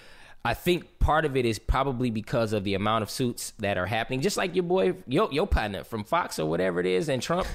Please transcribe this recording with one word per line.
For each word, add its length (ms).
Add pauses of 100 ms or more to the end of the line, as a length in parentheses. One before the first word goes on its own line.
(440)
I 100
think 440
part 260
of 120
it 100
is 140
probably 500
because 420
of 120
the 100
amount 280
of 80
suits 500
that 180
are 80
happening. 340
Just 160
like 200
your 80
boy, 300 (120)
your, 260
your 140
partner 380
from 180
Fox 380
or 100
whatever 300
it 60
is, 220
and 140
Trump. 320